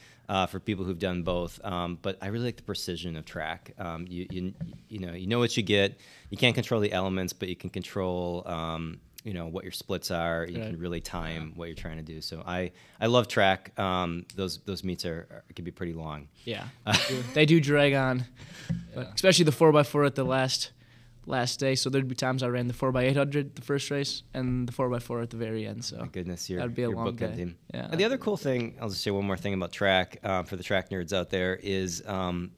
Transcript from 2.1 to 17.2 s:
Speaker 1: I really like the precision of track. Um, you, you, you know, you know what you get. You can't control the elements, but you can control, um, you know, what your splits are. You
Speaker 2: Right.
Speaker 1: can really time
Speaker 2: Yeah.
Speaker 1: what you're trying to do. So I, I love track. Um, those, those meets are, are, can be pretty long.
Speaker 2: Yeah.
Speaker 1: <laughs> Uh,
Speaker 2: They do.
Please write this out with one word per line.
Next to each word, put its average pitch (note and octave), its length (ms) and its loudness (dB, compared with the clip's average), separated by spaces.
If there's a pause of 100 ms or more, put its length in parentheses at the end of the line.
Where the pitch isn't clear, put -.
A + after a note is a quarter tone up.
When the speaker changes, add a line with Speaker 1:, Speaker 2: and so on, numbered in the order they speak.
Speaker 1:
I F#2+ 60 -6
really A#2 180 -2
like A2+ 100 -4
the - 60 -20
precision F2 540 -6
of D#2 80 -10
track. E2 540 -8
Um, E2+ 300 -8
you, F2+ 220 -8
you, F#2 240 -6 (340)
you G#2+ 120 -10
know, F2+ 120 -8
you F#2 140 -8
know A2+ 140 2
what A#2 160 2
you A#2+ 80 2
get. G2+ 340 4 (320)
You G2+ 60 -6
can't A#2+ 180 6
control A2+ 260 0
the G#2 120 2
elements, F#2 400 0
but - 160 -8
you F2+ 80 -6
can F2+ 140 -10
control, F2+ 760 -4
um, E2 540 -6 (240)
you G#2+ 100 -8
know, E2+ 120 -6
what E2+ 180 -8
your F#2 80 -12
splits - 380 -6
are. E2+ 360 0
You F2 140 -8
Speaker 2:
Right. G#2+ 100 -6
Speaker 1:
can E2 80 -8
really E2+ 220 -4
time D#2+ 480 -6
Speaker 2:
Yeah. E2 100 -14
Speaker 1:
what E2+ 100 -10
you're D#2+ 80 -12
trying D#2+ 200 -10
to D#2+ 60 -10
do. D#2 180 -12
So E2 260 -10
I, F2+ 260 -4 (280)
I A2 60 2
love A#2+ 220 6
track. F#2+ 500 2
Um, F2+ 460 0 (120)
those, F2+ 220 -4
those F#2+ 260 -8
meets F2+ 220 -4
are, E2 240 -6
are, - 140 -16 (100)
can F2 100 -10
be E2+ 60 -8
pretty E2+ 240 -8
long. D2+ 340 -10 (160)
Speaker 2:
Yeah. G#2 200 -8 (100)
Speaker 1:
<laughs> - 120 -12
Uh, G#2+ 60 2 (160)
Speaker 2:
They C3 60 -2
do. B2+ 80 -2 (120)